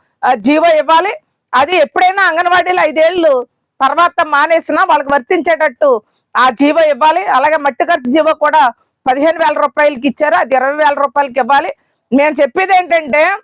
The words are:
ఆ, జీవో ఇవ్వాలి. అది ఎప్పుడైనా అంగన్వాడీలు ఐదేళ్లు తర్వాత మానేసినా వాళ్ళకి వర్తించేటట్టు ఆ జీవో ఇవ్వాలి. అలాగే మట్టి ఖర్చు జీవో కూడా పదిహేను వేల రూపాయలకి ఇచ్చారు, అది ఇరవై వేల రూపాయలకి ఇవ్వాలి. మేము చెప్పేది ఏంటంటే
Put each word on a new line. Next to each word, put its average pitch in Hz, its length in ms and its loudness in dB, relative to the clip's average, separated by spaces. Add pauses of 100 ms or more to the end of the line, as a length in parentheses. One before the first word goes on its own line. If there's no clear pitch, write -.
(240)
ఆ, 247 100 2
జీవో 302 420 2
ఇవ్వాలి. 330 400 0 (380)
అది 294 220 0
ఎప్పుడైనా 370 460 0
అంగన్వాడీలు 349 580 0
ఐదేళ్లు 311 680 0 (340)
తర్వాత 320 460 0
మానేసినా 311 580 0
వాళ్ళకి 294 300 0
వర్తించేటట్టు 285 880 0 (340)
ఆ 262 140 2
జీవో 294 380 2
ఇవ్వాలి. 311 380 0
అలాగే 294 300 0
మట్టి 285 280 -4
ఖర్చు 277 260 -2
జీవో 311 240 2
కూడా 294 380 2 (380)
పదిహేను 302 280 0
వేల 311 200 0
రూపాయలకి 294 500 0
ఇచ్చారు, 302 260 -2
అది 285 200 0
ఇరవై 262 180 0
వేల 294 220 0
రూపాయలకి 269 460 -2
ఇవ్వాలి. 269 340 -2 (380)
మేము 285 300 2
చెప్పేది 370 340 0
ఏంటంటే 330 680 0